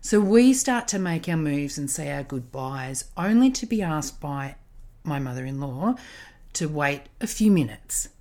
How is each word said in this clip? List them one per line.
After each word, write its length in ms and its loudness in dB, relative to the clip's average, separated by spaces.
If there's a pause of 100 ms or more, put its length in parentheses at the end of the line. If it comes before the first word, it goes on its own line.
So 180 4
we 340 6
start 360 -2
to 100 -2
make 300 -2
our 80 0
moves 400 -2
and 120 -4
say 220 -6
our 120 -6
goodbyes, 800 -8 (100)
only 360 4
to 140 -6
be 160 -2
asked 380 -4
by 360 -8 (500)
my 120 -2
mother-in-law 800 -4 (580)
to 140 -4
wait 360 -2 (180)
a 60 -4
few 220 2
minutes. 600 0 (120)